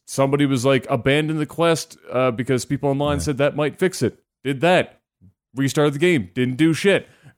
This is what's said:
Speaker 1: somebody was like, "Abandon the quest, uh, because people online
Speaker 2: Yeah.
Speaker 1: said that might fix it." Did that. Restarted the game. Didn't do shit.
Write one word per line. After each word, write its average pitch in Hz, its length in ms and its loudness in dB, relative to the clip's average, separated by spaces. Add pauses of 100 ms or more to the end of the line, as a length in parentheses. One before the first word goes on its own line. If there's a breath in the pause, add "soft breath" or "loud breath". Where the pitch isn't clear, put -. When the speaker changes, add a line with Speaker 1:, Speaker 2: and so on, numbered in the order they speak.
Speaker 1:
somebody 139 400 0
was 131 180 0
like, 135 240 2
"Abandon 147 500 0
the 151 80 -2
quest, 165 500 -2 (160)
uh, - 180 2
because 123 340 -2
people 139 260 -2
online 143 280 -2
Speaker 2:
Yeah. - 40 -4
Speaker 1:
said 135 160 -4
that 143 180 0
might 147 200 -2
fix 185 260 -2
it." 107 160 -2 (260)
Did 135 160 -4
that. 165 400 0 (540)
Restarted 139 400 0
the 143 40 -8
game. 151 360 0
Didn't 127 240 -2
do 160 140 4
shit. 185 360 0 (300 soft breath)